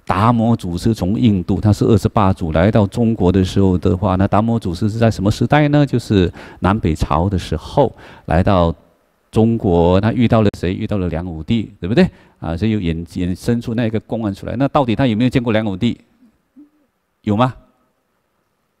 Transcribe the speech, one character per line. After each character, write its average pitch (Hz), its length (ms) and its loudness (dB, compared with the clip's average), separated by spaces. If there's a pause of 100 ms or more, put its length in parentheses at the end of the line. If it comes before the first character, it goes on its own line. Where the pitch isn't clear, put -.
达 104 260 2
摩 113 220 2
祖 87 200 -4
师 87 160 0
从 98 280 -2
印 104 240 2
度， 90 180 -2
他 104 100 4
是 - 140 2
二 110 100 4
十 101 140 2
八 95 240 2
祖 82 180 -6
来 85 200 2
到 107 160 2
中 117 260 0
国 90 180 2
的 95 140 4
时 101 140 -2
候 95 180 4
的 92 180 0
话， 92 200 0
那 98 120 0
达 101 140 2
摩 117 160 0
祖 92 160 -4
师 107 160 -2
是 110 80 -8
在 113 140 2
什 95 120 -4
么 101 60 2
时 117 160 -2
代 147 220 2
呢？ 147 180 2
就 131 140 -2
是 95 340 0 (280)
南 98 180 0
北 80 160 -2
朝 85 340 0
的 92 80 -2
时 - 180 -6
候 - 400 -2 (300)
来 82 160 0
到 90 320 2 (560)
中 113 260 2
国， 90 460 2
他 110 100 0
遇 117 160 0
到 113 140 4
了 101 160 4
谁？ 92 160 -4
遇 104 140 -6
到 104 100 -4
了 90 100 -2
梁 80 160 -6
武 80 200 -10
帝， 117 360 -4
对 87 80 -8
不 107 60 -2
对？ 175 160 2 (300)
啊， 82 180 -6
所 107 100 -2
以 113 40 0
又 107 80 0
衍-， 85 260 -4
衍 90 340 -6
生 120 220 -2
出 117 140 -6
那 117 120 -2
个 110 120 -4
公 113 260 -8
案 98 80 -4
出 - 140 -12
来。 87 80 -8
那 131 120 -2
到 143 160 0
底 113 120 -2
他 139 100 0
有 110 100 0
没 120 100 0
有 123 40 2
见 123 140 -2
过 117 100 -2
梁 110 100 0
武 98 140 -6
帝？ 117 240 -4 (1200)
有 104 160 -2
吗？ 127 160 0 (1300)